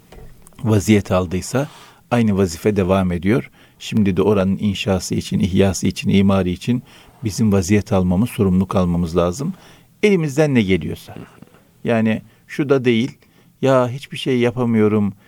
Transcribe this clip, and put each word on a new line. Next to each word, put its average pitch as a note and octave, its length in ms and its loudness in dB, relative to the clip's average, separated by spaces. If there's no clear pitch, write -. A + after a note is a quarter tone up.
vaziyet G#2+ 480 2
aldıysa F#2 560 -2
aynı A2+ 260 2
vazife G2 380 0
devam F#2+ 360 0
ediyor. F#2+ 380 -2
Şimdi G2 380 0
de G2 40 2
oranın F#2+ 400 2
inşası G2 540 -2
için, - 240 -4
ihyası G2 480 0
için, - 220 -4
imarı G3 400 2
için A#2+ 340 -4
bizim A2 280 0
vaziyet G2 420 0
almamız, F#2 360 2
sorumluluk F#2+ 460 0
almamız F2 420 0
lazım. F2+ 360 -2
Elimizden D#3 520 2
ne A#2 60 4
geliyorsa. E2+ 540 -2
Yani A2 380 0
şu C#3+ 220 -4
da C3+ 160 2
değil, A#2+ 260 2
"Ya C3 280 2
hiçbir C3+ 280 -12
şey C3 220 -2
yapamıyorum, G#2+ 720 2